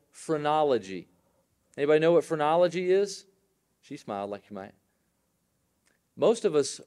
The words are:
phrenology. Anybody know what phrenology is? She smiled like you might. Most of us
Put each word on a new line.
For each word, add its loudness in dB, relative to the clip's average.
phrenology. -2
Anybody 2
know 4
what 4
phrenology 0
is? 0
She -18
smiled -8
like -12
you -16
might. -14
Most 0
of -2
us -2